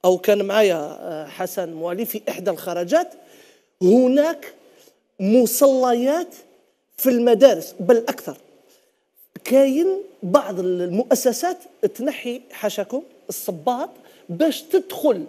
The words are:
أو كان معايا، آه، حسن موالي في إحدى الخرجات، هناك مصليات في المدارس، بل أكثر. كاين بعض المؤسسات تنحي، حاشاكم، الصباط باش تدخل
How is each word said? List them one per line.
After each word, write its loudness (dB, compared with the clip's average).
أو 2
كان 0
معايا، 0
آه، -10
حسن -8
موالي -6
في -8
إحدى -4
الخرجات، -2
هناك 4
مصليات 2
في 0
المدارس، 4
بل 4
أكثر. -6
كاين 2
بعض 0
المؤسسات -2
تنحي، -8
حاشاكم، -6
الصباط -6
باش -2
تدخل -2